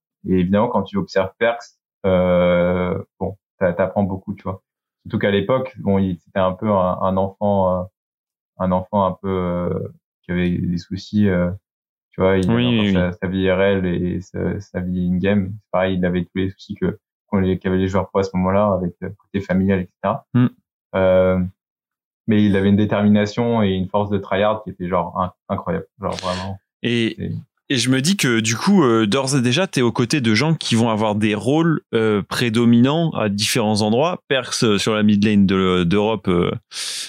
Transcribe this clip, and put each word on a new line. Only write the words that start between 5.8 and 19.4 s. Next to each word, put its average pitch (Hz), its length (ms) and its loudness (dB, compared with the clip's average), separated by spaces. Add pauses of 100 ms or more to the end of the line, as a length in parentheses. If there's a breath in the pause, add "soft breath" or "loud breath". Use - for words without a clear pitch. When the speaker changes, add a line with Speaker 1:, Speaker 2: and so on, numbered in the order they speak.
Speaker 1:
bon, 98 180 0
il, 95 220 -2
c'était - 180 -10
un 92 140 2
peu 107 180 -4
un, 92 320 0
un 95 140 0
enfant, 95 640 -2
euh, - 20 -6 (760)
un 92 120 -2
enfant 92 360 -2
un 90 140 -2
peu, 98 80 -8
euh, 90 600 -4 (360)
qui - 60 -10
avait 90 200 0
des 90 280 -2
soucis, 101 500 -2
euh, 90 220 0 (600)
tu - 80 -8
vois, 92 180 2
il 92 120 0
Speaker 2:
Oui, 117 40 2
Speaker 1:
avait 120 120 2
encore 117 200 2
Speaker 2:
oui, 98 60 2
Speaker 1:
sa, 90 160 2
Speaker 2:
oui. 87 120 -6
Speaker 1:
sa 95 80 -4
vie 95 140 -2
I 95 80 2
R 92 100 2
L 98 260 2
et 90 340 -2
sa, 90 400 -6
sa 92 200 -10
vie 90 320 -4
in-game. 98 400 0
C'est - 200 -16
pareil, 92 260 0
il 90 80 0
avait 90 180 0
tous - 140 -14
les 95 120 -2
soucis - 260 -12
que, 92 220 -4 (280)
qu'ont 101 120 -2
les, 95 200 0
qu'avaient 92 200 -2
les 95 100 0
joueurs 92 200 -2
pro 98 120 0
à - 20 4
ce 95 120 -6
moment-là, 98 380 2
avec 90 280 -2
le 98 100 -8
côté - 340 -8